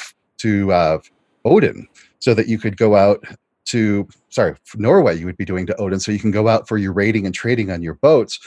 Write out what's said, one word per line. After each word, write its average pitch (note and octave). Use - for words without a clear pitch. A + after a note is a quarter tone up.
to, G2+
uh, D#2+
Odin, D3+
so B2
that A2
you A2+
could G#2+
go G#2+
out G2+
to, G#2
sorry, F2+
for -
Norway, A#2+
you E2+
would F2+
be G2
doing F#2
to G#2
Odin, F#2+
so G#2+
you G#2
can G#2
go G#2+
out A2
for A2
your G2
raiding G2+
and F2+
trading A2+
on E2+
your D#2+
boats. C#3